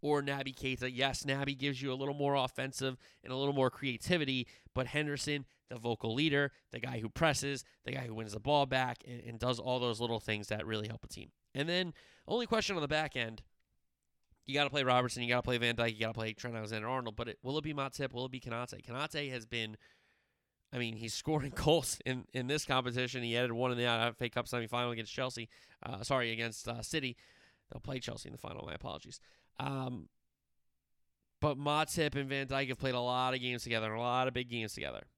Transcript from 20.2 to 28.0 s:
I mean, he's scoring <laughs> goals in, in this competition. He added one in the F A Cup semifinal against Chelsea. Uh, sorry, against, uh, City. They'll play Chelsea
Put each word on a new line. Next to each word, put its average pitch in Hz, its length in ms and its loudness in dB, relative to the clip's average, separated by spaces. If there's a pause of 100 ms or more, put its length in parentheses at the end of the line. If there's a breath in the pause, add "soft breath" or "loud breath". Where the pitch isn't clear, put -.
I 127 60 -4
mean, 113 180 -2
he's 113 180 -6
scoring 143 380 -2
<laughs> - 40 -8
goals 151 500 4
in, 131 260 -2
in 127 140 -2
this 147 180 0
competition. 127 580 0
He 117 140 2
added 123 160 4
one 123 200 2
in 120 60 0
the 120 60 2
F 117 360 2
A 123 80 0
Cup 120 180 -2
semifinal 120 460 0
against 113 200 -6
Chelsea. 127 360 -4 (360 loud breath)
Uh, 98 180 -6
sorry, 123 280 2
against, 113 380 -4
uh, 117 140 -4
City. 135 340 -2 (540 loud breath)
They'll 123 100 -10
play 131 180 -6
Chelsea - 300 -8